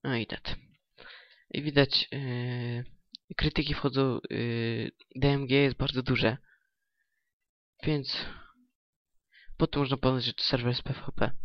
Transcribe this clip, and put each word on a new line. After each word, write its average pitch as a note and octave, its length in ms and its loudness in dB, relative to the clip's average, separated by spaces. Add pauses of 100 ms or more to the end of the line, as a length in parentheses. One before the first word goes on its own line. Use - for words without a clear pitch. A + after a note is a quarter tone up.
No C3 100 0
i A2 100 -2
tak. - 300 -8 (920)
I C#3 120 -4
widać, C#3+ 500 2
yy, B2 720 -4 (520)
krytyki D3 380 0
wchodzą, C3 440 2 (120)
yy, A#2 600 -2 (260)
D C3+ 120 4
M C#3 180 2
G B2+ 100 4
jest C#3 200 4
bardzo B2+ 260 0
duże. B2 340 2 (1500)
Więc D3 340 0 (1400)
po D#3 100 4
tym - 160 -2
można C3 140 0
powiedzieć, C3 300 2
że A#2+ 80 -4
to - 80 -6
serwer B2 320 2
z - 80 -4
P C#3 100 -6
V - 240 -6
P. - 140 2 (140)